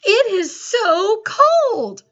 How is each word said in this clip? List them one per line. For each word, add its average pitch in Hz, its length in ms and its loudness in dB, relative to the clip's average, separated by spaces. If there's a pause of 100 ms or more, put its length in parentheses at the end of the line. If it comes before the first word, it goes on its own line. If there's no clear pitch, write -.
It 453 300 2
is 359 260 -4 (100)
so 415 560 0
cold. 494 880 0